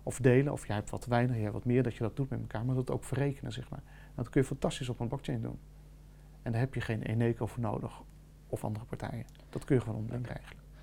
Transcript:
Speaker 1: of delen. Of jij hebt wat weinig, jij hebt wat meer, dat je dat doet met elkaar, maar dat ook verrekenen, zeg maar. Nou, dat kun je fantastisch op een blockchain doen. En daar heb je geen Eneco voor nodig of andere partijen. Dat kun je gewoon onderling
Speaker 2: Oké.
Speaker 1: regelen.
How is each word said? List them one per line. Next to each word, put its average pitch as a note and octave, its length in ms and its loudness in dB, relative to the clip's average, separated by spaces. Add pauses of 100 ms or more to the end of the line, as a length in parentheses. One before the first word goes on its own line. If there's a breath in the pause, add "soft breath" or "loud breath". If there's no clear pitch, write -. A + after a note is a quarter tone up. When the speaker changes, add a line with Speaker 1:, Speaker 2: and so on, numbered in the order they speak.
Speaker 1:
of - 160 -4
delen. B2+ 340 8
Of - 140 -6
jij G#2 80 0
hebt G#2+ 140 -2
wat - 160 -6
weinig, A#2+ 300 4
jij A2 80 0
hebt G#2 100 -2
wat - 120 -4
meer, B2 180 6
dat A#2 120 0
je - 80 -2
dat G#2 120 -2
doet C3+ 140 -2
met A#2 100 -4
elkaar, A2+ 260 -4
maar B2+ 100 2
dat B2+ 160 0
ook B2+ 120 -2
verrekenen, C3+ 480 -2
zeg B2 180 -10
maar. - 160 -10
Nou, - 300 -18
dat B2 140 -4
kun C#3+ 120 6
je B2+ 60 4
fantastisch - 420 -2
op A#2+ 100 -4
een A#2+ 80 -2
blockchain B2+ 340 -2
doen. A#2+ 180 -6 (800 loud breath)
En B2 100 -4
daar A2+ 100 2
heb C3 120 0
je A#2+ 80 -2
geen A2 200 0
Eneco A#2 440 2
voor - 160 -6
nodig - 400 -4 (460)
of - 160 -4
andere A2 220 -4
partijen. - 400 -6 (240)
Dat - 160 -6
kun C#3+ 100 4
je A#2 60 6
gewoon A2 160 -4
onderling A#2+ 300 -4
Speaker 2:
Oké. - 100 -6
Speaker 1:
regelen. - 260 -14 (200 loud breath)